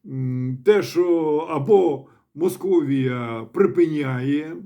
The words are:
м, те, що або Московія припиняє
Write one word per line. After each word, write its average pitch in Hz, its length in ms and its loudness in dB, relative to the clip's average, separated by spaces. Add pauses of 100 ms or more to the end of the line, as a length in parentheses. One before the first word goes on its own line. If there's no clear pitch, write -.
м, 131 600 -6
те, 202 180 6
що 165 540 0 (120)
або 160 580 2 (280)
Московія 135 1160 -2
припиняє 156 1120 0